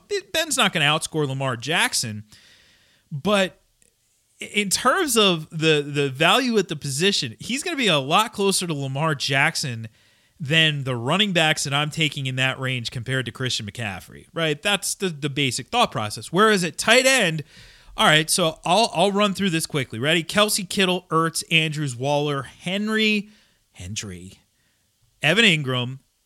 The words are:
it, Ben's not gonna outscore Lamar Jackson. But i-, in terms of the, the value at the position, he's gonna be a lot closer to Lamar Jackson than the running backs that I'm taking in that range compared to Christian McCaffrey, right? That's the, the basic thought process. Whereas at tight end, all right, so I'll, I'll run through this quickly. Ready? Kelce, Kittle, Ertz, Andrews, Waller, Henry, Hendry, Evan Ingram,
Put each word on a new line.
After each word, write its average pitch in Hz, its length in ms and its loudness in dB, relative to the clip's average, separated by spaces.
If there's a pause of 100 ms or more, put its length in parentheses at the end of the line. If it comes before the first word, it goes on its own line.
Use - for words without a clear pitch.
(100)
it, 392 220 -6
Ben's 320 240 -2
not 214 160 2
gonna 151 140 0
outscore 151 400 0
Lamar 135 300 -4
Jackson. 123 680 -4 (840)
But 190 500 -2 (800)
i-, 214 40 -10
in 208 260 -2
terms 285 460 2
of 180 340 4
the, 156 320 2
the 143 280 -2
value 214 480 2
at 185 100 2
the 165 80 -6
position, 139 600 -2
he's 262 240 -6
gonna 339 140 -6
be 247 120 0
a 156 100 4
lot 170 340 2
closer 196 340 0
to 165 80 -4
Lamar 143 400 -2
Jackson 135 760 -2 (520)
than 151 440 2
the 127 120 -2
running 175 360 0
backs 156 320 2
that 135 80 -4
I'm 147 180 0
taking 147 360 -2
in 131 100 -6
that 131 220 -2
range 127 320 -6
compared 131 360 -4
to 117 60 -8
Christian 120 340 -6
McCaffrey, 95 680 -10
right? 151 260 -2
That's 202 340 -2
the, 190 140 -4
the 147 220 -6
basic 135 380 -2
thought 233 240 0
process. 110 400 -8
Whereas 202 320 4
at 170 120 -6
tight 254 300 4
end, 185 380 2 (520)
all 220 100 4
right, 160 220 6
so 165 360 0
I'll, 208 280 4
I'll 190 200 2
run 202 220 2
through 190 160 -2
this 160 160 -2
quickly. 123 340 -6
Ready? 160 240 2
Kelce, 208 440 0
Kittle, 185 420 0
Ertz, 160 420 0
Andrews, 156 420 0
Waller, 143 480 -2
Henry, 208 840 -2 (420)
Hendry, 95 680 -12 (840)
Evan 180 220 4
Ingram, 131 560 0 (260)